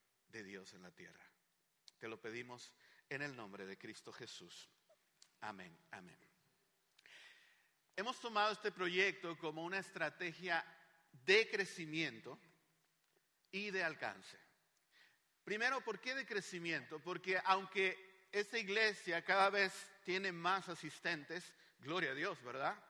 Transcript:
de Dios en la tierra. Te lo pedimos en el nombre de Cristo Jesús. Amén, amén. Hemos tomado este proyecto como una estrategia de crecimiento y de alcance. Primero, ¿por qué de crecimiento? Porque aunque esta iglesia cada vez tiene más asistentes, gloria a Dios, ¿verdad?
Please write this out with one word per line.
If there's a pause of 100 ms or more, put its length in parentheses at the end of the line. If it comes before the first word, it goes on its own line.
(280)
de
Dios
en
la
tierra. (760)
Te
lo
pedimos (360)
en
el
nombre
de
Cristo
Jesús. (720)
Amén, (140)
amén. (1800)
Hemos
tomado
este
proyecto
como
una
estrategia (600)
de
crecimiento (1120)
y
de
alcance. (1040)
Primero,
¿por
qué
de
crecimiento?
Porque
aunque
esta
iglesia
cada
vez (320)
tiene
más
asistentes, (240)
gloria
a
Dios,
¿verdad? (140)